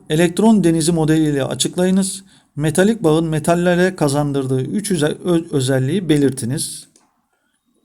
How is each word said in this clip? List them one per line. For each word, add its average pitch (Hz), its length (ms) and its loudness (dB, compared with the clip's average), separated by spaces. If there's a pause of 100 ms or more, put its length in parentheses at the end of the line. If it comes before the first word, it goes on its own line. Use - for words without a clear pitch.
elektron 175 540 2
denizi 165 280 2
modeliyle 156 520 0
açıklayınız. 185 800 -2 (320)
Metalik 180 480 0
bağın 160 220 2
metallere 175 720 0
kazandırdığı 139 640 -2
üç 190 300 -6
üze-, 147 320 -2
ö-, 170 280 0
özelliği 139 580 -2
belirtiniz. 139 800 -2 (960)